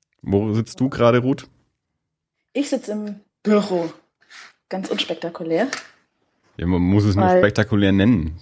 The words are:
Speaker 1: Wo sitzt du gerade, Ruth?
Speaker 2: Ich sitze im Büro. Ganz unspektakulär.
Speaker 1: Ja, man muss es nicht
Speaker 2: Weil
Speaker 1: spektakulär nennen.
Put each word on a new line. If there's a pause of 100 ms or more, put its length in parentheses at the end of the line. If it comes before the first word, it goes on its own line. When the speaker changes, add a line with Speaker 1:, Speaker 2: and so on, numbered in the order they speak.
(220)
Speaker 1:
Wo
sitzt
du
gerade,
Ruth? (1040)
Speaker 2:
Ich
sitze
im (260)
Büro. (800)
Ganz
unspektakulär. (880)
Speaker 1:
Ja,
man
muss
es
nicht
Speaker 2:
Weil
Speaker 1:
spektakulär
nennen.